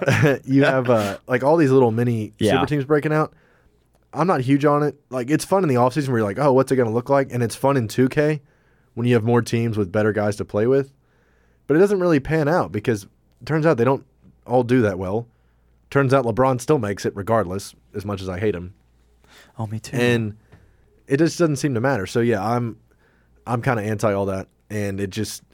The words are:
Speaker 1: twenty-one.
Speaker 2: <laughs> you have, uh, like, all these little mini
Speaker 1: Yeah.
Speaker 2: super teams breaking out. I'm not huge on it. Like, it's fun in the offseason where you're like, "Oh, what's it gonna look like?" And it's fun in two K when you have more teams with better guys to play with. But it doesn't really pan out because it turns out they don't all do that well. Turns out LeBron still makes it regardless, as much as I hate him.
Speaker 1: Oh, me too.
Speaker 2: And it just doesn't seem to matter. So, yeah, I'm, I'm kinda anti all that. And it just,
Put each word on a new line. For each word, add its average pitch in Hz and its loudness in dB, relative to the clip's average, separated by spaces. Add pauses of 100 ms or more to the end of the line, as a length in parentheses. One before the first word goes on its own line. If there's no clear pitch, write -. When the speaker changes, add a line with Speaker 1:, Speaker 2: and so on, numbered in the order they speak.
Speaker 1:
twenty-one. 131 2
Speaker 2:
<laughs> - -20
you 135 2
have, 131 2
uh, 104 2 (100)
like, 123 -2
all 147 4
these 151 4
little 131 6
mini 117 -2
Speaker 1:
Yeah. 104 2
Speaker 2:
super - 2
teams 139 -2
breaking 151 0
out. 156 -2 (840)
I'm 151 -2
not 160 2
huge 139 2
on 147 2
it. 147 -2 (140)
Like, 127 -6
it's 151 0
fun 190 0
in 160 2
the 127 2
offseason 127 2
where 123 0
you're 110 0
like, 101 -6
"Oh, 139 2
what's 131 2
it 135 2
gonna 120 2
look 120 -4
like?" 139 0
And 120 -2
it's 110 -4
fun 135 0
in 110 -2
two 131 0
K 151 -2 (500)
when 117 -4
you 123 2
have 110 0
more 120 2
teams 117 -2
with 95 -2
better 107 0
guys 104 -2
to 95 -8
play 104 -2
with. 135 0 (720)
But 147 2
it - 6
doesn't 202 2
really 175 2
pan 151 -2
out 139 0
because 107 -4
it - -20
turns 151 -2
out 160 2
they 117 2
don't 135 0 (420)
all 120 0
do 123 2
that 98 -2
well. 98 -6 (600)
Turns 139 0
out 135 2
LeBron 127 0
still 156 0
makes 101 -6
it - -6
regardless, 98 -4 (200)
as 101 -10
much 101 -8
as 95 -10
I 90 -8
hate 104 -2
him. 90 -12 (840)
Speaker 1:
Oh, 113 -8
me 110 -10
too. - -12
Speaker 2:
And 117 0 (680)
it 139 0
just 160 0
doesn't 156 0
seem 139 -2
to 110 -2
matter. 117 -2
So, 120 -2
yeah, 113 0
I'm, 117 -2 (720)
I'm 120 -4
kinda 117 0
anti 107 -2
all 98 -2
that. 95 -6 (220)
And 101 -6
it 101 -4
just, 104 -8 (120)